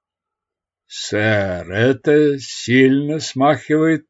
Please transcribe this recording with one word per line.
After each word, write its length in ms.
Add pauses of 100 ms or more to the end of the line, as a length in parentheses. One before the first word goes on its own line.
(840)
«Сэр, 840
это 720
сильно 800
смахивает 920